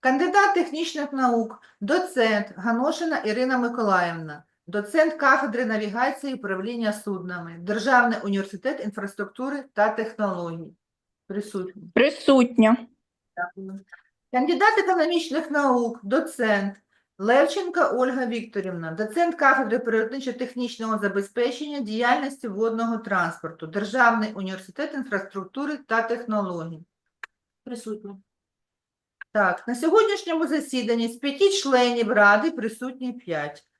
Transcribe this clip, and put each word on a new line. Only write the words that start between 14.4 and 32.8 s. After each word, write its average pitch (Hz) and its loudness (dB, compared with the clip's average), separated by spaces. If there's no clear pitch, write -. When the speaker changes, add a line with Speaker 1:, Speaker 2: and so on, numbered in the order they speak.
Speaker 1:
економічних 330 0
наук, 247 2
доцент 214 0
Левченка 294 2
Ольга 254 0
Вікторівна, 185 -6
доцент 214 0
кафедри 269 2
природничо-технічного 233 -4
забезпечення 247 -4
діяльності 247 -2
водного 226 -2
транспорту, 170 -4
Державний 214 2
університет 196 -8
інфраструктури 226 -6
та 226 -2
технологій. 190 -4
Speaker 3:
Присутня. 214 -10
Speaker 1:
Так, 185 0
на 247 -2
сьогоднішньому 330 2
засіданні 240 0
з 233 -8
п'яти 285 2
членів 247 2
Ради 208 6
присутні 254 -6